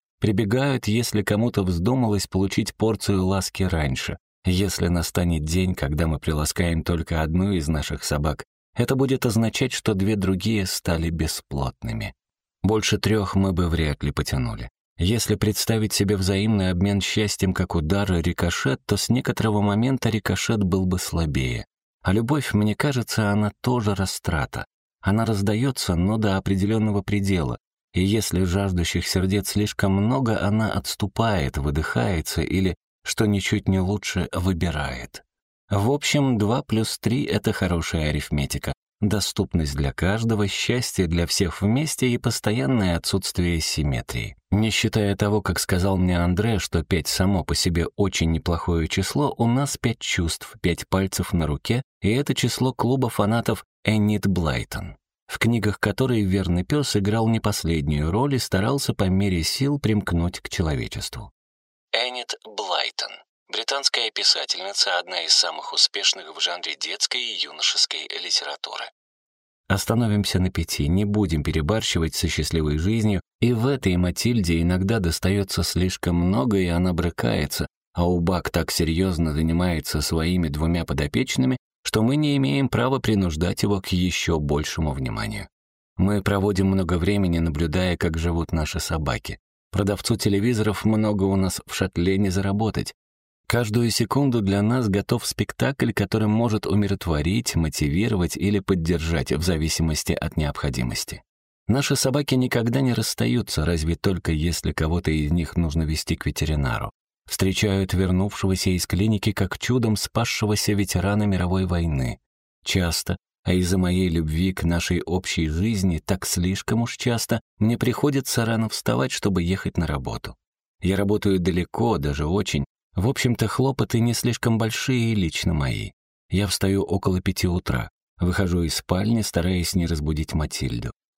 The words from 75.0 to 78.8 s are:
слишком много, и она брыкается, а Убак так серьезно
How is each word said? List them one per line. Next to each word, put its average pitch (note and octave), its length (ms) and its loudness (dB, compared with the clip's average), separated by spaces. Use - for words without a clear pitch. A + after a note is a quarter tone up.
слишком F2 540 0
много, G2+ 400 2
и F#2 100 2
она F2 240 2
брыкается, - 760 -2
а F2 160 2
Убак F2 400 0
так E2 200 -2
серьезно E2 640 0